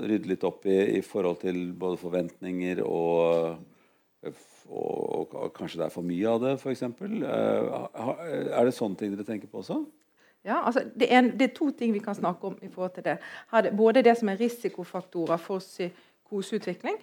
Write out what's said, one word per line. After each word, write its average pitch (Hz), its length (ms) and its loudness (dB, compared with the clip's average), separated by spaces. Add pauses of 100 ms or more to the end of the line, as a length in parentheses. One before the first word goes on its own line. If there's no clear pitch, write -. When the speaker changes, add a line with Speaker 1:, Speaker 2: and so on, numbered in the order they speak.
Speaker 1:
rydde 107 240 0
litt 92 180 -2
opp - 220 -2
i, 98 320 4
i - 20 0
forhold 92 400 -2
til 90 320 -4
både 90 260 -4
forventninger 90 840 -4
og, 85 760 2 (680)
eh, - 60 -8
f-, - 380 -20
og, - 420 -2
og, - 240 -4
og 76 200 -6
kanskje 85 240 -8
det 80 80 0
er 78 40 -4
for 85 120 -8
mye 87 240 0
av 113 140 2
det, 131 200 0
for 135 100 -6
eksempel? 127 520 -6
Eh, 110 480 0
ha, 117 240 -6
ha, 120 180 -4 (100)
er - 420 0
det 127 100 4
sånne 104 240 -4
ting 101 180 -4
dere 104 80 -8
tenker 110 240 -8
på 113 140 -12
også? 285 220 -4 (600)
Speaker 2:
Ja, 262 200 -2
altså, 240 160 2 (160)
det - 160 2
er 247 100 10
en, 214 160 2
det 262 120 4
er - 40 -16
to 285 160 0
ting 233 220 0
vi 202 80 0
kan 208 160 -6
snakke 175 280 -2
om 190 180 -8
i 196 40 -14
forhold 185 280 -6
til 175 100 -10
det. 151 140 0 (340)
Her 226 60 6
er 214 40 6
det 202 140 2
både 226 260 8
det 233 160 8
som 220 100 0
er 196 80 -2
risikofaktorer 180 1000 -2
for 185 220 -6
psykoseutvikling, 196 1400 -6